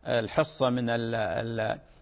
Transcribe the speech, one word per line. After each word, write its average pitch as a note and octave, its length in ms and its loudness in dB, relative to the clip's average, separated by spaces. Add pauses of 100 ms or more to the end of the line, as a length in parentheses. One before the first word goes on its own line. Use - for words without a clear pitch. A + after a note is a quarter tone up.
الحصة B2 600 2
من B2 200 0
ال-، A#2 260 0
ال-، A2+ 640 -2 (220)